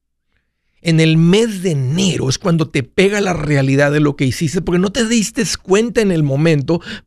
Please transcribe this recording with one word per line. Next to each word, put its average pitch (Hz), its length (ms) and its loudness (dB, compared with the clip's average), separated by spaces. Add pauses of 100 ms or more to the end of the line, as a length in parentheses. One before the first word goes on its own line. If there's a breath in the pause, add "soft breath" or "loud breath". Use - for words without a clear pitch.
(840)
En 160 180 2
el 160 160 4
mes 185 480 2
de 185 80 0
enero 147 560 -2
es 131 100 -2
cuando 165 300 -2
te 139 160 -4
pega 196 360 0
la 196 120 -2
realidad 143 580 0
de 147 80 0
lo 143 160 2
que 139 120 -2
hiciste, 156 360 -2
porque 175 160 0
no 190 140 0
te 220 160 -2
diste 226 340 -2 (180)
cuenta 214 400 0
en 202 120 0
el 160 100 0
momento 147 580 0 (260 loud breath)